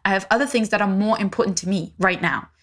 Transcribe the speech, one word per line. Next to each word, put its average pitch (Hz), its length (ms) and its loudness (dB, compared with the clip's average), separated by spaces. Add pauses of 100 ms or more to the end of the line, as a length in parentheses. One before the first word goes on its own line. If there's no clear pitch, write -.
I 196 40 4
have 190 200 2
other 247 160 0
things 226 240 0
that 208 100 0
are 208 80 2
more 202 320 2
important 196 380 0
to 175 100 -4
me 190 300 -2
right 180 240 0
now. 143 260 -2 (140)